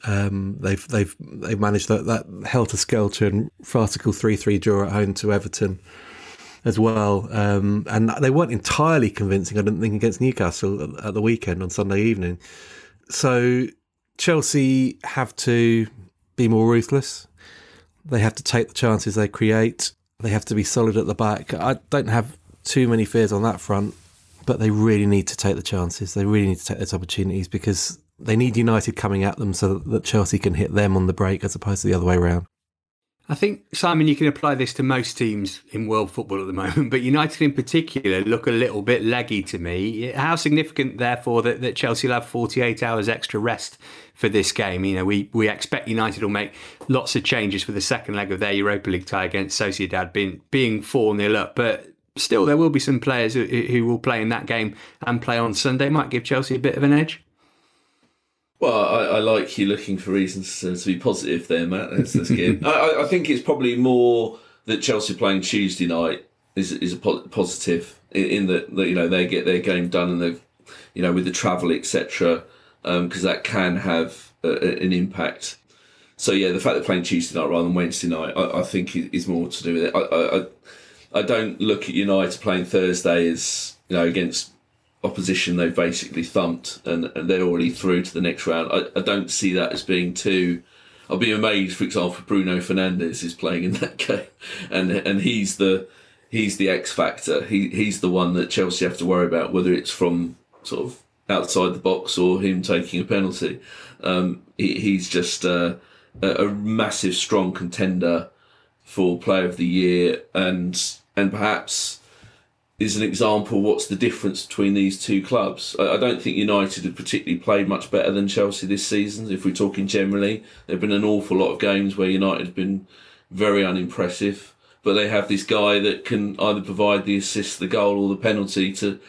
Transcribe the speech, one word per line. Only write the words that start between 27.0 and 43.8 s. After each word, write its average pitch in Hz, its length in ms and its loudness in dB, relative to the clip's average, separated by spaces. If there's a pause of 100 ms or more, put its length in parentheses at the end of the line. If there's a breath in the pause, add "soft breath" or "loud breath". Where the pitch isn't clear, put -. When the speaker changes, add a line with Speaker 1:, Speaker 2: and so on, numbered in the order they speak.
Speaker 1:
because - 500 -4 (200)
they 110 180 0
need 120 200 2
United 113 380 2
coming 98 300 0
at - 140 0
them 101 140 -2
so 95 220 0
that, 82 160 -6
that 110 140 0
Chelsea 101 340 2
can 90 160 0
hit 78 180 0
them 98 240 4
on 92 120 4
the 92 40 2
break 95 320 0
as 98 120 -4
opposed 98 260 -4
to 101 60 0
the 95 60 4
other 87 120 2
way 90 100 4
around. 87 300 2 (800)
Speaker 2:
I 147 80 -4
think, 202 380 -2
Simon, 160 340 2
you 147 80 6
can 151 120 2
apply 143 300 0
this 127 180 -2
to 135 80 -4
most 131 340 0
teams 104 460 -2 (100)
in 110 140 -6
world 107 240 0
football 98 320 -6
at 95 40 -8
the 95 60 -8
moment, 95 380 0
but 131 100 0
United 147 420 0
in 143 120 2
particular 135 640 0
look 113 260 0
a 131 40 2
little 113 320 0
bit 117 200 2
leggy 113 420 0
to - 140 -8
me. 104 540 -4
How 147 240 0
significant, 147 640 0
therefore, 120 420 0
that, 120 220 0
that 127 120 -2
Chelsea 120 320 -2
will 123 80 2
have 120 120 -4
forty-eight 120 560 -2
hours 113 260 -2
extra 110 320 -4
rest 113 380 -4 (340 loud breath)